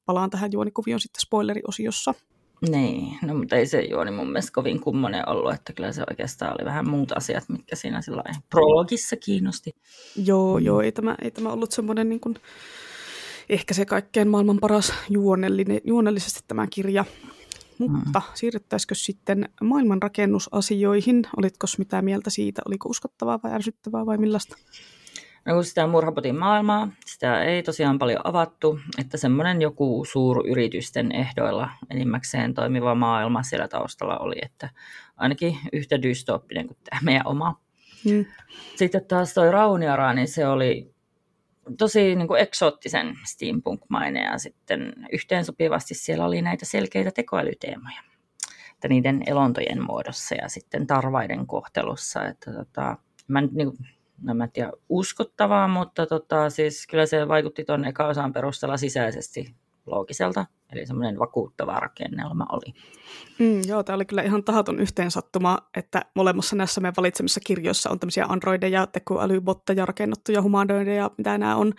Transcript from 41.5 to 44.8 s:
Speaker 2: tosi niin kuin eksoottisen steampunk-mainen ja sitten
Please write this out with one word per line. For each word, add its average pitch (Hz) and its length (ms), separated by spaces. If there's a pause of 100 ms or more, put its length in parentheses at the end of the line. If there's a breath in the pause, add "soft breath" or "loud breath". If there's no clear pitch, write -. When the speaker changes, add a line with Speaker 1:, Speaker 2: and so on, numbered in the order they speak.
Speaker 2:
tosi 208 380
niin 170 120
kuin 170 120
eksoottisen 151 840
steampunk-mainen - 1000
ja 50 140
sitten - 540 (200)